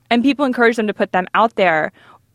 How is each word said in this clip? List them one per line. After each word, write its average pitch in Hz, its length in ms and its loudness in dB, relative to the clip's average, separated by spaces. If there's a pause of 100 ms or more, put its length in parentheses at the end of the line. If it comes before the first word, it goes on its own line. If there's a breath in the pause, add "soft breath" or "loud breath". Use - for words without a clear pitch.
(100)
and 233 140 2
people 277 200 0
encourage 240 320 0
them 220 120 -2
to 196 60 -4
put 196 180 -4
them 185 220 0
out 220 200 0
there. 170 380 0 (420 soft breath)